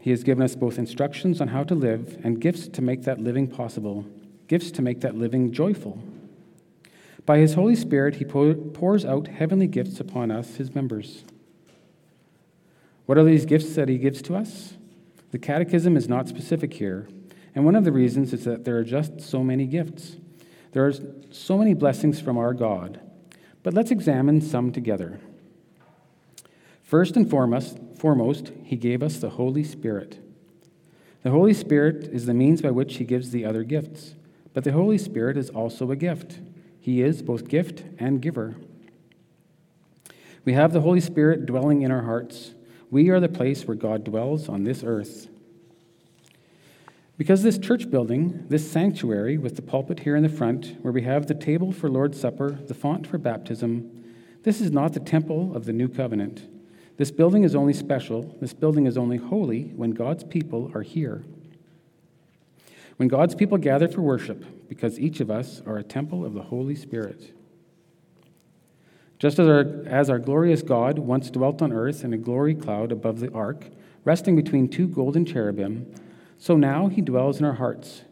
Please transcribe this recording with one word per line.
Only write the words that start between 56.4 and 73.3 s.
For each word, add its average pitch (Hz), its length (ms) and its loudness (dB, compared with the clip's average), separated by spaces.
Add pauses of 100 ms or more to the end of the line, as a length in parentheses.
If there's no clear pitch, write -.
This 143 140 0
building 185 340 4
is 156 100 4
only 143 180 4
special, 135 680 -4
this 127 120 -8
building 151 340 2
is 123 120 0
only 120 200 0
holy 143 580 -4
when 117 160 -2
God's 120 320 -4
people 139 500 -4
are 104 80 -6
here. 120 420 -6 (1700)
When 131 120 2
God's 160 260 2
people 208 220 2
gather 147 320 2
for 175 140 -4
worship, - 640 -4
because - 320 -6
each 156 200 -2
of 107 100 -2
us 117 340 -6
are 107 140 -8
a 104 40 -8
temple 151 440 -6
of 107 80 -8
the 101 80 -8
Holy 131 320 -6
Spirit. - 600 -10 (1800)
Just 147 200 2
as 165 100 8
our, 143 380 4
as 135 240 2
our 123 80 2
glorious 151 420 2
God 143 380 0
once 127 320 -2
dwelt 139 320 0
on 151 100 0
earth 127 320 -4
in 120 80 -4
a 110 60 -2
glory 127 360 0
cloud 113 380 -4
above 113 280 -4
the 123 120 -6